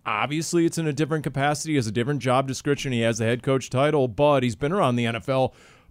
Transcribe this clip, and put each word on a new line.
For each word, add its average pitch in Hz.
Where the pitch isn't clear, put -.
Obviously, 151
it's 165
in 160
a 151
different 151
capacity, 147
has 117
a 110
different 120
job 131
description. 135
He 117
has 113
the 113
head 117
coach 135
title, 139
but 139
he's 117
been 143
around 143
the 120
N 113
F 104
L 131